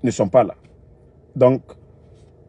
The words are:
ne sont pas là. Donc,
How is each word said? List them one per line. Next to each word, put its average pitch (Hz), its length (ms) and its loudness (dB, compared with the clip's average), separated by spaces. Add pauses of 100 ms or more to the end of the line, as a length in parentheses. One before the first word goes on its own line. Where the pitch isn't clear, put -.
ne 120 100 -4
sont 104 180 -4
pas 117 160 2
là. - 100 -12 (800)
Donc, 131 260 2 (880)